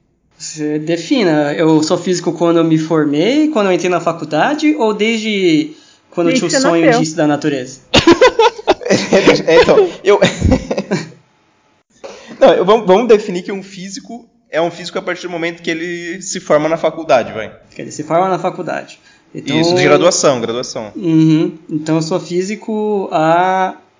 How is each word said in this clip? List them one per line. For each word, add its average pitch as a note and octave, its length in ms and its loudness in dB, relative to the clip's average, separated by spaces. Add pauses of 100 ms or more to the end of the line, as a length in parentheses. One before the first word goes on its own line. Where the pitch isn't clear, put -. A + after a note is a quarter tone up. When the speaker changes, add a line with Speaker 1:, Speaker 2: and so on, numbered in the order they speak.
(360)
Speaker 1:
Você D3+ 420 -6
defina. D#3+ 760 0
Eu D#3+ 280 2
sou E3 140 -2
físico E3+ 380 -2
quando E3+ 240 2
eu E3 60 2
me D#3+ 120 2
formei, D#3+ 720 0
quando G#3+ 200 0
eu F#3 40 2
entrei F3+ 160 0
na F3 100 0
faculdade, F3 760 -2
ou A3+ 160 0
desde G3 800 0 (400)
quando F3 180 -2
eu - 60 2
Speaker 2:
Desde B3+ 60 0
Speaker 1:
tinha F3+ 80 -2
o - 20 -6
Speaker 2:
que G#3+ 60 0
você C4+ 120 0
Speaker 1:
sonho E3+ 160 2
Speaker 2:
nasceu. A#3+ 160 4
Speaker 1:
de D#3 60 0
estudar D#3 200 -2
natureza? C#3+ 540 -4 (120)
Speaker 3:
<laughs> - 1500 2
É, E3 160 6
então, F#4 260 4 (160)
eu G3+ 160 4
<laughs> - 720 -2 (1500)
Não, - 140 8
eu, E3+ 100 0
vamos, G#3 220 2
vamos G3+ 220 4
definir G#3 340 2
que G#3 100 -10
um G3 100 -8
físico G3 680 -16 (220)
é D3+ 100 -2
um E3+ 100 0
físico E3+ 280 -10
a F#3 40 -8
partir F3 200 -8
do F3+ 80 -10
momento E3+ 320 -8
que E3+ 80 -6
ele E3+ 500 -8
se F#3+ 200 -10
forma D3+ 280 2
na D#3+ 80 -2
faculdade, D#3+ 560 0
vai. G#2 200 -10 (220)
Speaker 1:
Que - 80 -14
ele C3 80 -14
se D3 120 -10
forma E3+ 260 0
na F3+ 100 -2
faculdade. D#3 600 -8 (360)
Então C3+ 240 -4
Speaker 3:
Isso, E3 160 2
de F3+ 80 2
graduação, D3 580 4
graduação. A2+ 540 -6
Speaker 1:
Uhum. D#3+ 600 2 (140)
Então D#3 260 -4
eu E3 60 0
sou E3 180 -4
físico G#3+ 920 -4
há, F3+ 640 0 (240)